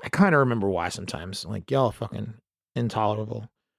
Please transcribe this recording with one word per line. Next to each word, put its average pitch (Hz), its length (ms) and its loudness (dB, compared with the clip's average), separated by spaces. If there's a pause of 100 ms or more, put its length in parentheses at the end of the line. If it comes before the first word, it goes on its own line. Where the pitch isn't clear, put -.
I - 60 -10
kinda 175 300 6
remember 117 300 2
why 87 200 0
sometimes. - 560 -8
Like, 95 260 -8
"y'all 131 200 4
fucking 107 420 -8 (420)
intolerable." 107 760 -2 (300)